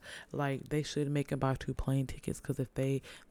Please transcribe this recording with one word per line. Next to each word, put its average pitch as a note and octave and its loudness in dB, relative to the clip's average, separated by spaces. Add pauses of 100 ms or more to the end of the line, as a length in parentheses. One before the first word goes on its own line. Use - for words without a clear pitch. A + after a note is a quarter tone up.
(320)
Like, C3+ 0
they D3+ 2
should C#3+ 0
make C#3+ 2
'em C#3 0
buy C3+ 4
two - -2
plane C3+ 2
tickets - -4
'cause - -2
if C3 -2
they, C3+ 2 (300)